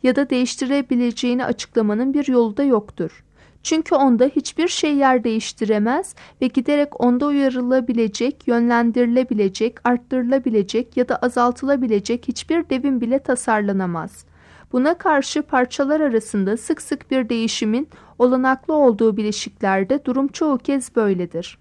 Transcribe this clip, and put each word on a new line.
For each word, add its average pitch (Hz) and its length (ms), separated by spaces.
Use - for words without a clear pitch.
ya 254 140
da 277 140
değiştirebileceğini 247 1120
açıklamanın 240 680
bir 294 120
yolu 233 300
da 277 60
yoktur. 214 600
Çünkü 320 320
onda 254 300
hiçbir 302 440
şey 302 260
yer 262 300
değiştiremez 220 880
ve 254 40
giderek 285 540
onda 247 260
uyarılabilecek, 254 1200
yönlendirilebilecek, 233 1400
arttırılabilecek 247 1080
ya 247 120
da 254 80
azaltılabilecek 240 1120
hiçbir 330 420
devin 262 300
bile 240 180
tasarlanamaz. 196 1040
Buna 269 220
karşı 302 480
parçalar 269 580
arasında 220 560
sık - 260
sık - 280
bir 262 180
değişimin 226 600
olanaklı 262 560
olduğu 226 420
bileşiklerde 202 880
durum 269 240
çoğu 285 300
kez - 380
böyledir. 180 640